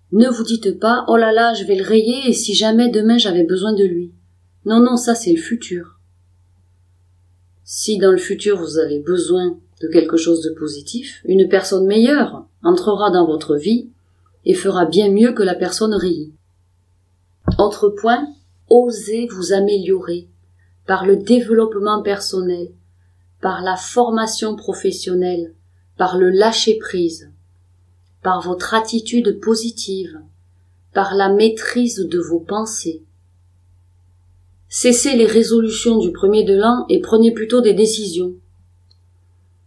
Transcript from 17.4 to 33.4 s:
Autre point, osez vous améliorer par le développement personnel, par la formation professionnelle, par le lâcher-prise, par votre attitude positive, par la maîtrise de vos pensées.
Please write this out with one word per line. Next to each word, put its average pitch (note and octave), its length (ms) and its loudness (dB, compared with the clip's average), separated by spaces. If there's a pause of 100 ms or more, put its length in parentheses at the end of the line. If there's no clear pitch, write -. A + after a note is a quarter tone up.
Autre G#3 320 0
point, A#3+ 380 0 (420)
osez A#3 600 2
vous F#3 220 -4
améliorer F#3+ 760 -2 (580)
par F#3 200 -2
le G3 100 4
développement A3 880 0
personnel, F#3 720 -4 (680)
par F#3 200 -4
la F#3 160 -4
formation A3+ 800 -2
professionnelle, F3+ 960 -4 (420)
par F#3 200 -2
le F#3 120 4
lâcher-prise, G3 1000 0 (920)
par F#3 200 -2
votre F3+ 320 -8
attitude A3 640 -2
positive, G3 800 -6 (720)
par F#3+ 220 -4
la G3 140 0
maîtrise A3 680 0
de F3 200 -4
vos E3 220 -4
pensées. F3 600 -8 (1600)